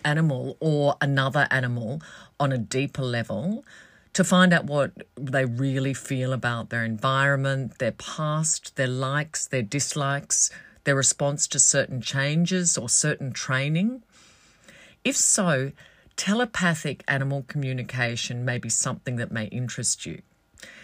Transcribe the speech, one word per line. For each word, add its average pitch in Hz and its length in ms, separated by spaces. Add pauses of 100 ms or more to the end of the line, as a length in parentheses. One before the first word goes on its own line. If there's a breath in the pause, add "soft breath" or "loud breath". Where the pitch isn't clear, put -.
animal 147 540
or 147 420
another 139 500
animal 123 500 (380 loud breath)
on 139 120
a 127 60
deeper 131 460
level 120 600 (500 loud breath)
to 190 100
find 180 300
out 165 120
what 143 260 (240)
they 131 300
really 135 480
feel 131 400
about 117 360
their 117 140
environment, 135 960
their 117 120
past, - 840
their 135 120
likes, 135 580
their 131 160
dislikes, 139 880 (360 loud breath)
their 143 100
response 143 520
to 143 120
certain 127 420
changes 170 760
or 117 120
certain 139 420
training? 160 720 (1000 soft breath)
If 269 140
so, 139 540 (440 soft breath)
telepathic 185 920
animal 139 400
communication 123 1000
may 123 120
be 113 120
something 123 480
that 117 140
may 110 160
interest - 580
you. 80 160 (640 loud breath)